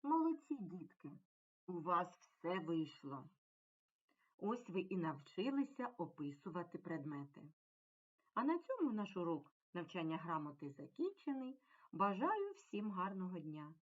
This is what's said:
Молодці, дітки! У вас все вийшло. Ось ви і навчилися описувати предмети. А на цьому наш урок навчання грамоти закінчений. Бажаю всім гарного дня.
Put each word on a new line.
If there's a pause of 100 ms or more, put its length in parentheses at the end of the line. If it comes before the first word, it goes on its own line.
Молодці,
дітки! (560)
У
вас (100)
все
вийшло. (1080)
Ось
ви
і
навчилися
описувати
предмети. (920)
А
на
цьому
наш
урок (220)
навчання
грамоти
закінчений. (340)
Бажаю
всім
гарного
дня. (100)